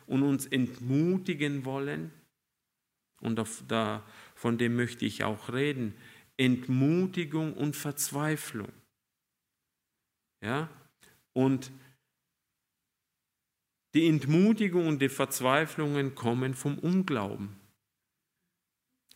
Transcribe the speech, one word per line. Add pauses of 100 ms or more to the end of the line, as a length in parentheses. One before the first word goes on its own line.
und
uns
entmutigen
wollen. (1080)
Und
auf,
da, (300)
von
dem
möchte
ich
auch
reden. (420)
Entmutigung
und
Verzweiflung. (1700)
Ja? (640)
Und (2250)
die
Entmutigung
und
die
Verzweiflungen
kommen
vom
Unglauben. (1600)